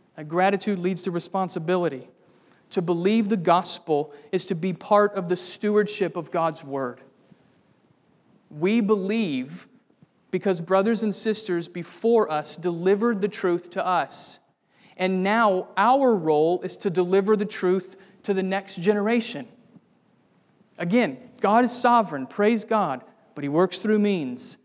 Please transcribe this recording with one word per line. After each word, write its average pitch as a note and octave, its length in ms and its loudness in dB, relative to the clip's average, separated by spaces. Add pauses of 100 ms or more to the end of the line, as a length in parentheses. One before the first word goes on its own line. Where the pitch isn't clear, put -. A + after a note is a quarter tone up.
(160)
That D#3 120 -14
gratitude F#3+ 520 2
leads F3 240 -2
to F#3+ 80 -4
responsibility. E3+ 1000 -2 (640)
To F#3+ 100 -2
believe F#3 480 2
the A3 80 0
gospel E3 760 0 (180)
is F#3 160 -2
to F#3+ 80 -2
be F3 180 -4
part G3+ 420 2
of F3+ 140 -4
the F3+ 80 -2
stewardship G#3 800 -2
of D#3+ 160 -8
God's D#3+ 320 -2
word. C3+ 380 -6 (1500)
We F#3+ 320 0
believe F#3 840 -2 (640)
because F3+ 300 -2
brothers G3 400 2
and G#3+ 140 -2
sisters F#3 520 -4
before G#3+ 640 0
us D3+ 240 -4
delivered F#3 640 0
the G#3 60 0
truth F3 440 -2
to F#3+ 140 -4
us. E3+ 540 -4 (580)
And F#3 260 0
now G3+ 540 2
our B3 360 4
role D#3+ 480 2
is F3+ 160 -8
to G3+ 120 -4
deliver F#3 480 2
the G3+ 80 -2
truth F#3 500 -2 (280)
to G3+ 100 -2
the F#3+ 100 -2
next F#3+ 320 -6
generation. G#3 720 0 (1300)
Again, F3 400 0 (220)
God G#3+ 240 4
is B3 80 0
sovereign, F3+ 560 2
praise G#3+ 380 2
God, E3+ 360 0 (320)
but D3 100 -12
He C#3+ 60 -4
works F3 300 2
through G#3+ 200 2
means. E3 640 -2